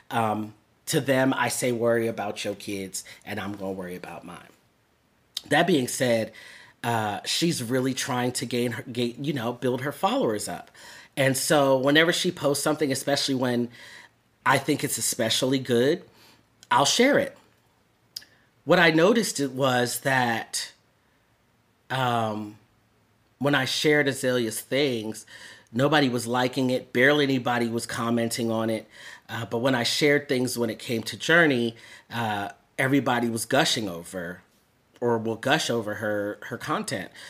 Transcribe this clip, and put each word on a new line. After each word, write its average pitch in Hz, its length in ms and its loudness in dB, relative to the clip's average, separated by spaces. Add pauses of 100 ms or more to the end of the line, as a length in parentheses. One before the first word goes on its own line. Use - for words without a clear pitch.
(120)
um, 107 420 -2 (340)
to 156 120 0
them, 131 360 2
I 123 120 0
say, 127 240 -2
"Worry 117 360 2
about 104 360 -6
your 104 120 -4
kids, 98 500 -10 (200)
and 104 140 -8
I'm 98 140 -6
gonna 98 180 -6
worry 90 240 -8
about 85 300 -14
mine." 87 240 -18 (960)
That 156 180 4
being 143 220 2
said, 117 460 0 (500)
uh, 110 400 -2
she's 160 400 -2
really 127 300 0
trying 123 400 -2
to 127 120 -6
gain 120 280 -2
her, 120 100 -10
gain, 120 400 -4
you 143 80 -4
know, 123 220 -4
build 123 280 -2
her 143 120 -6
followers 185 560 -2
up. 82 200 -10 (460)
And 135 220 2
so 139 400 4
whenever 151 340 4
she 170 200 -2
posts 143 320 -2
something, 151 280 0
especially 139 440 -2
when 123 340 0 (760)
I 135 120 4
think 135 260 -2
it's 139 140 -4
especially 127 600 0
good, 127 440 2 (640)
I'll 127 160 4
share 262 320 4
it. 101 200 -2 (1300)
What 175 140 6
I 165 100 6
noticed 185 500 4
it 139 120 -2
was 127 500 0
that, 127 720 0 (1160)
um, 113 680 -2 (840)
when 143 160 2
I 131 100 2
shared 147 420 2
Azalea's 127 540 -2
things, 120 640 -2 (480)
nobody 143 340 4
was 117 200 -2
liking 127 420 0
it. - 240 -4
Barely 143 320 6
anybody 120 420 0
was 113 180 -4
commenting 117 640 -2
on 113 200 0
it. 110 180 -4 (400)
Uh, 110 180 -8
but 120 120 -4
when 127 180 2
I 120 80 0
shared 143 460 2
things 127 280 0
when 117 120 0
it 101 100 -8
came 113 240 -4
to - 140 -10
Journey, 135 580 4 (340)
uh, 107 400 -4 (300)
everybody 131 500 2
was 113 160 -4
gushing 131 440 0
over 87 540 -10 (580)
or 117 160 2
will 110 180 -4
gush 139 340 0
over 107 260 -4
her, 104 480 -4
her 120 140 -12
content, 147 540 -6 (180)